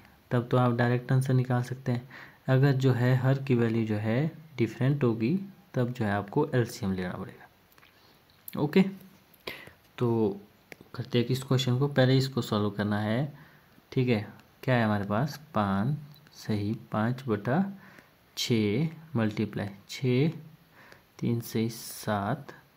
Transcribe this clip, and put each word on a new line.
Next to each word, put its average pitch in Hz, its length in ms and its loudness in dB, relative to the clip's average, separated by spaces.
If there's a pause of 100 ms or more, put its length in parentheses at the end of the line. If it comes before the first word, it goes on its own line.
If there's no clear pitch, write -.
(320)
तब 123 160 0
तो 131 100 2
आप 123 160 4
डायरेक्ट 120 380 0
आंसर 131 220 2
निकाल 123 300 2
सकते - 280 -6
हैं। 120 180 -4 (400)
अगर 135 260 4
जो 131 180 4
है 123 240 4
हर 131 220 2
की 131 160 0
वैल्यू 113 300 2
जो 107 120 0
है 113 340 0 (260)
डिफरेंट 131 460 0
होगी 113 320 2 (380)
तब 123 200 0
जो 113 120 -2
है 101 60 2
आपको 101 360 0
एलसीएम 110 460 -2
लेना 92 200 -4
पड़ेगा। - 1500 -16
ओके, 151 200 4 (1160)
तो 113 420 0 (560)
करते 120 220 -4
हैं 120 100 2
कि 131 60 0
इस 131 100 -2
क्वेश्चन 127 360 2
को, 143 80 2
पहले 131 300 4
इसको 131 260 0
सॉल्व 104 280 0
करना 104 280 0
है। 117 340 -2 (580)
ठीक 127 180 2
है, 110 160 0 (380)
क्या 127 120 2
है 117 100 4
हमारे 104 200 0
पास, 113 340 -2 (140)
पाँच 104 440 0 (400)
सही 104 360 -2 (180)
पाँच 113 360 -2
बटा 120 360 0 (720)
छः 113 500 0 (280)
मल्टीप्लाई 104 540 -2 (200)
छः, 131 400 0 (920)
तीन 120 220 -2
सही 113 300 -2
सात 107 800 -6 (240)